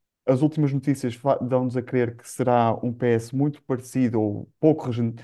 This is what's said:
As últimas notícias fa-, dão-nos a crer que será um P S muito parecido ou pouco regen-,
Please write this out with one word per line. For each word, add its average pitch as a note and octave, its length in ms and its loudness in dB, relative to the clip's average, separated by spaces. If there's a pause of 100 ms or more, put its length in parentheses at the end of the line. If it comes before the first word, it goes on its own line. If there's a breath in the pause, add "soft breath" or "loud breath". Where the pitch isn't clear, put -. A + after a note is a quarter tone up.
(260)
As E3+ 160 2
últimas D3+ 300 2
notícias C3 420 -2
fa-, C#3 220 2
dão-nos B2+ 400 0
a B2 60 -2
crer A#2+ 340 -2
que - 120 -20
será A#2+ 540 2
um A#2+ 100 -2
P A#2+ 140 -4
S A#2 260 0
muito C#3+ 300 -2
parecido A#2 580 -2
ou G#2 380 -4
pouco D#3 280 2
regen-, A#2 380 -2